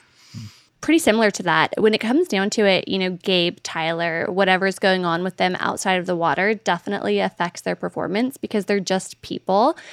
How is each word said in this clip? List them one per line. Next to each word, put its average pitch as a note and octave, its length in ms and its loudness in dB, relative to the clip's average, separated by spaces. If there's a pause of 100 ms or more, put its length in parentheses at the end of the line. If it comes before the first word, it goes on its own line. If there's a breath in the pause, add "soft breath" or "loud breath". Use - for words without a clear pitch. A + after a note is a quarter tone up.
(800 loud breath)
Pretty D#4 160 2
similar A3 340 4
to - 120 -8
that. D#3+ 340 2
When G#3+ 160 4
it A3 60 0
comes C#4 280 2
down G3 240 0
to G#3+ 140 2
it, F#3+ 220 2
you F#3+ 100 -2
know, F#3 140 0
Gabe, F3 500 0
Tyler, E3 680 -4
whatever's F#3+ 500 2
going F#3 260 2
on E3+ 180 0
with F#3 140 -6
them F#3 220 0
outside F#3+ 400 -2
of F3+ 80 -4
the F3+ 80 0
water E3+ 400 0
definitely G3+ 640 -2
affects F3+ 420 -4
their F3+ 140 -4
performance F3+ 600 -4
because G#3+ 280 -4
they're G3+ 140 0
just - 420 -4
people. A3+ 560 0 (160 loud breath)